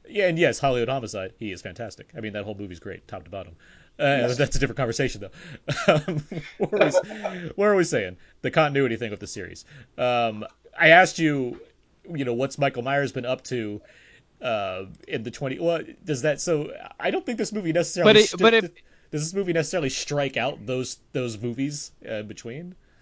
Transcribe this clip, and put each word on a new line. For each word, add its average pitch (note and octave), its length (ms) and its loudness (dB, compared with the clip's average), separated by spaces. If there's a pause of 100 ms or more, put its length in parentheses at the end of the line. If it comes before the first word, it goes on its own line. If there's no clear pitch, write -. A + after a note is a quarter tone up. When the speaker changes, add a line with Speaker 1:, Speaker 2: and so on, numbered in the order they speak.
Speaker 1:
Yeah, G#3 200 2
and E3 100 2
yes, C#3+ 220 4
Hollywood B2 300 2
Homicide, G#2+ 500 -6
he G#2+ 120 -8
is F2 120 -12
fantastic. G#2 520 -14
I A#2+ 40 -12
mean, G#2+ 140 -8
that G#2 100 -6
whole G#2+ 120 -8
movie's F#2+ 260 -10
great, - 260 -14
top F#2 160 -12
to D#2+ 80 -20
bottom. F#2 240 -12 (440)
Uh, C#3 280 2
Speaker 2:
Yes. B2 100 0
Speaker 1:
that's C#3 180 2
a - 40 4
different B2 180 0
conversation, A#2+ 440 -2
though. G2 80 -12 (580)
<laughs> D#3 200 6
Um, D3+ 180 -4 (320)
what - 140 -2
were G#3 80 0
we, F#3 760 0
what - 20 -6
were G#3 180 4
we F3+ 100 4
saying? F#2+ 320 -2 (240)
The C3 100 -4
continuity C#3 460 2
thing A2 140 -6
with G2+ 100 -8
the G2 60 -10
series. F2+ 360 -12 (340)
Um, A#2 460 0 (340)
I E3 120 6
asked E3+ 300 8
you, C#3 420 0 (500)
you C#3 140 -4
know, A#2+ 80 0
what's C3+ 240 -2
Michael C3+ 240 0
Myers C#3 300 0
been B2+ 160 -6
up B2+ 180 -2
to, G#2+ 340 -4 (600)
uh, G2 440 -2 (220)
in C3+ 160 -6
the A#2 60 -8
twenty, C3+ 300 -6
well, E3 220 0 (220)
does C3+ 200 -4
that... D3 180 0
So, D#3 300 -2 (280)
I - 120 0
don't - 140 -2
think A#3 120 -4
this G#3 160 -4
movie F3+ 200 -2
necessarily E3+ 400 4
Speaker 3:
But G#3 60 10
it, G#3+ 100 6
Speaker 1:
st-, F3+ 120 -6
Speaker 3:
but A3+ 140 8
if F#3+ 160 2 (400)
Speaker 1:
does D3+ 120 -2
this E3+ 120 -6
movie F#3 180 0
necessarily D#3+ 360 0
strike C#3 460 -2
out A#2+ 300 -2
those, B2+ 320 -4 (140)
those B2 280 -4
movies, C3+ 520 -4 (180)
uh, A2+ 60 -6
in G#2+ 120 -8
between? C#3+ 460 -12 (280)